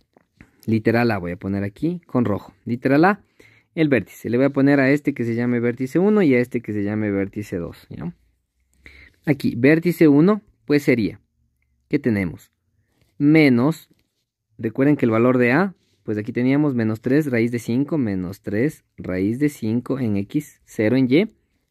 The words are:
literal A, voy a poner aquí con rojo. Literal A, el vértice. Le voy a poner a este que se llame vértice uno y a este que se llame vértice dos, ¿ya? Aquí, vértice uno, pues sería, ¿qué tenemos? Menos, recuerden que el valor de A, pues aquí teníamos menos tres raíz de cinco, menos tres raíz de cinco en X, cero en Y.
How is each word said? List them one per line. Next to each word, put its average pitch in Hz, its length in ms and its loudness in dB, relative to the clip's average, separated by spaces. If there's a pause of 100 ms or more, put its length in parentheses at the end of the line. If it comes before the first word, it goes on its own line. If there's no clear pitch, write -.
(640)
literal 113 460 0
A, 101 60 -2
voy 90 160 -8
a - 40 -12
poner 98 280 -6
aquí 165 400 -8
con 127 180 -2
rojo. 101 300 -4 (100)
Literal 131 400 0
A, 202 180 0 (540)
el 156 140 0
vértice. 107 400 -2
Le 120 80 -2
voy 135 80 2
a 139 60 0
poner 139 280 2
a 131 120 2
este 147 240 -2
que 120 80 -6
se 117 100 -4
llame 120 260 -2
vértice 120 380 -4
uno 208 240 2
y 139 140 4
a 120 40 4
este 123 220 -4
que 107 120 -10
se 104 100 -4
llame 107 260 -4
vértice 98 480 -6
dos, - 320 -12
¿ya? - 260 -12 (1080)
Aquí, 135 300 -2
vértice 160 520 4
uno, 175 360 4 (220)
pues 147 180 0
sería, 117 360 0 (680)
¿qué 147 80 -2
tenemos? 101 540 -4 (640)
Menos, 143 720 2 (720)
recuerden 135 360 0
que 135 100 -2
el 113 60 2
valor 123 280 2
de 123 140 2
A, 180 200 0 (300)
pues 110 160 -6
aquí 107 120 -8
teníamos 135 440 0
menos 110 260 -2
tres 139 300 0
raíz 120 200 0
de 123 60 -6
cinco, 135 400 -4
menos 98 460 -4
tres 117 420 -4 (100)
raíz 95 440 -4
de 147 100 0
cinco 120 480 -4
en 110 200 -4
X, - 480 -8
cero 110 300 -2
en 131 160 2
Y. 190 220 2 (380)